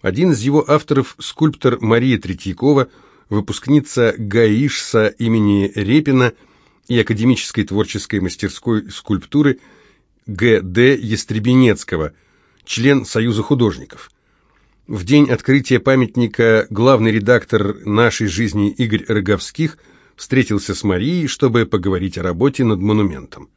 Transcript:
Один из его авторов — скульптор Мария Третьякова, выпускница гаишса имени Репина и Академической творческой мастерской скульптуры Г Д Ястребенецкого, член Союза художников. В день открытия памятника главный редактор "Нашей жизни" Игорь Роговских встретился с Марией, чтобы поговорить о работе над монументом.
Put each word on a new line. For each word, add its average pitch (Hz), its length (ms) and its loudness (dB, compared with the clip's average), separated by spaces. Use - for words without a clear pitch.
Один 117 280 0
из 117 120 0
его 143 280 2
авторов — 147 480 0
скульптор 143 640 -2
Мария 117 360 2
Третьякова, 107 720 -2
выпускница 113 880 0
гаишса 110 920 0
имени 104 680 0
Репина 127 580 2
и 123 100 -2
Академической 110 680 0
творческой 101 560 -4
мастерской 101 720 -4
скульптуры 139 680 -2
Г 107 320 2
Д 117 360 2
Ястребенецкого, 107 1160 0
член 127 400 0
Союза 113 380 -2
художников. 110 680 -4
В 101 180 -8
день 143 260 4
открытия 131 480 0
памятника 117 880 2
главный 113 440 2
редактор 107 640 0
"Нашей 110 400 0
жизни" 101 440 -2
Игорь 110 360 -2
Роговских 104 720 -2
встретился 110 580 -2
с - 80 -10
Марией, 127 460 -2
чтобы 117 360 0
поговорить 95 540 -4
о 87 60 -8
работе 120 400 0
над 104 160 0
монументом. 98 760 -4